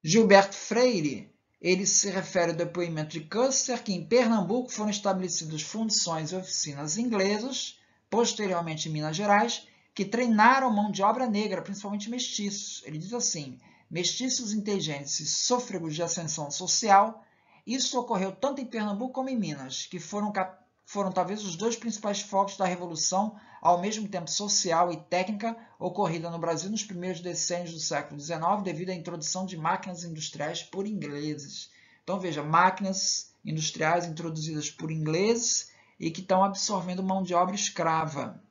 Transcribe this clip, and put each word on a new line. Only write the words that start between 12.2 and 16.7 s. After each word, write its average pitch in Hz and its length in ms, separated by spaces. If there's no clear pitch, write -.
Ele 151 120
diz 185 160
assim: 147 460
mestiços 214 600
inteligentes 160 680
e 156 60
sôfregos 170 680
de 160 80
ascensão 160 480
social, 202 760